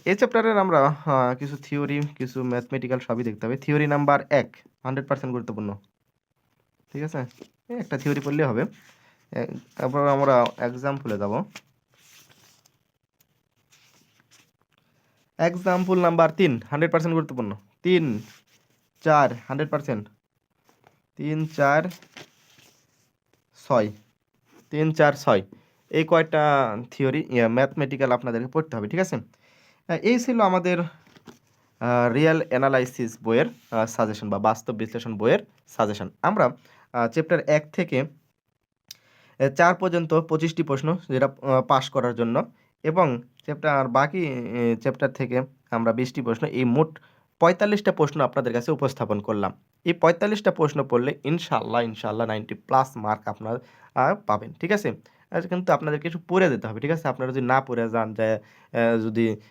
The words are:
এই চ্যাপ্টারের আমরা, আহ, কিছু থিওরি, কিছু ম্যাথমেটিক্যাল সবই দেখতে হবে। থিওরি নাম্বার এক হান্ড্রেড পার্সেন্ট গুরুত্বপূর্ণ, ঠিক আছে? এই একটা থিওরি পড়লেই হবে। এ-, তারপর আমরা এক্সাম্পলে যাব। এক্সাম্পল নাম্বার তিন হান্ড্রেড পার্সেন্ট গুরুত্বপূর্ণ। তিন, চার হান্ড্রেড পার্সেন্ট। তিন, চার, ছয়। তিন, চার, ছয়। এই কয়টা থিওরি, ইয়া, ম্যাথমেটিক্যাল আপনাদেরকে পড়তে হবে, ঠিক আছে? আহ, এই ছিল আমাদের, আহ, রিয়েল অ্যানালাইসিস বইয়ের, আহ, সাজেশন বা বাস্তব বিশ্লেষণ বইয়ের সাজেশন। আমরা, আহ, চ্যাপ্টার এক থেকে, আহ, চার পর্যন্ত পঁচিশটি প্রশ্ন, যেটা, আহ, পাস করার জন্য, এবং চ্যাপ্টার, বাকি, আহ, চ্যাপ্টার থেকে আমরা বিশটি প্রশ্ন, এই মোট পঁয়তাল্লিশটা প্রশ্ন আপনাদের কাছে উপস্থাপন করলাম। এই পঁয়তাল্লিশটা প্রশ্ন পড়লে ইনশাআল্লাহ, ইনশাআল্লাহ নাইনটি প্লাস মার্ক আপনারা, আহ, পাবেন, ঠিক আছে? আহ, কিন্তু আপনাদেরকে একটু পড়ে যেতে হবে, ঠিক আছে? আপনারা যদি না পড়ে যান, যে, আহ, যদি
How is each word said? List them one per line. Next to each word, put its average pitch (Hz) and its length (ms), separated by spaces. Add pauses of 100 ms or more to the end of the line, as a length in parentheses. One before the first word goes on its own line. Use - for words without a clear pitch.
এই 185 100
চ্যাপ্টারের 226 420
আমরা, 165 300
আহ, 135 480
কিছু 143 220
থিওরি, 143 440
কিছু 131 420
ম্যাথমেটিক্যাল 123 560
সবই 120 240
দেখতে 110 220
হবে। 127 120
থিওরি 147 300
নাম্বার 143 320 (100)
এক - 280 (260)
হান্ড্রেড 135 240
পার্সেন্ট 139 240
গুরুত্বপূর্ণ, 110 440 (1200)
ঠিক 147 100
আছে? 156 140 (520)
এই 240 60
একটা 190 220
থিওরি 147 240
পড়লেই 143 240
হবে। 120 200 (680)
এ-, - 260 (180)
তারপর 143 320
আমরা 139 380 (120)
এক্সাম্পলে 127 600
যাব। 104 260 (4000)
এক্সাম্পল 180 600
নাম্বার 165 320
তিন 147 380
হান্ড্রেড 160 220
পার্সেন্ট 165 220
গুরুত্বপূর্ণ। 127 420 (280)
তিন, 160 380 (800)
চার 143 320
হান্ড্রেড 139 360
পার্সেন্ট। 120 380 (1080)
তিন, 156 300
চার, 151 380 (1800)
ছয়। 107 240 (760)
তিন, 156 240
চার, 147 200
ছয়। 113 280 (480)
এই 160 140
কয়টা 151 760 (140)
থিওরি, 139 380
ইয়া, 120 180
ম্যাথমেটিক্যাল 131 640
আপনাদেরকে 123 360
পড়তে 156 300
হবে, 104 100
ঠিক 160 120
আছে? 185 160
আহ, - 800
এই 233 240
ছিল 240 220
আমাদের, 180 400
আহ, - 1300
রিয়েল 160 360
অ্যানালাইসিস 127 760
বইয়ের, 113 220 (260)
আহ, 113 140
সাজেশন 107 440
বা 101 100
বাস্তব 110 340
বিশ্লেষণ 110 440
বইয়ের 131 220 (280)
সাজেশন। 101 420 (120)
আমরা, 180 240
আহ, - 600
চ্যাপ্টার 160 320
এক 151 340
থেকে, 165 280
আহ, - 1500
চার 170 260
পর্যন্ত 170 380
পঁচিশটি 160 500
প্রশ্ন, 147 340 (120)
যেটা, 131 160
আহ, 135 360
পাস 131 280
করার 120 260
জন্য, 117 360 (320)
এবং 156 380 (220)
চ্যাপ্টার, 143 440
বাকি, 147 400
আহ, 120 540
চ্যাপ্টার 139 320
থেকে 127 280 (300)
আমরা 113 220
বিশটি 127 280
প্রশ্ন, 117 260
এই 123 180
মোট 143 340 (400)
পঁয়তাল্লিশটা 202 520
প্রশ্ন 151 300
আপনাদের 123 320
কাছে 120 180
উপস্থাপন 123 500
করলাম। 101 420 (200)
এই 170 100
পঁয়তাল্লিশটা 190 580
প্রশ্ন 151 360
পড়লে 123 360
ইনশাআল্লাহ, 131 580
ইনশাআল্লাহ 113 460
নাইনটি 107 280
প্লাস 131 420
মার্ক 107 300
আপনারা, 110 320 (360)
আহ, 143 200
পাবেন, 110 380
ঠিক 170 180
আছে? 208 180 (420)
আহ, 170 100
কিন্তু 180 320
আপনাদেরকে 151 340
একটু 170 200
পড়ে 180 220
যেতে 113 180
হবে, 110 120
ঠিক 143 120
আছে? 156 160
আপনারা 127 240
যদি 131 100
না 127 200
পড়ে 117 280
যান, 110 240
যে, 110 200
আহ, 117 680
যদি 110 340 (140)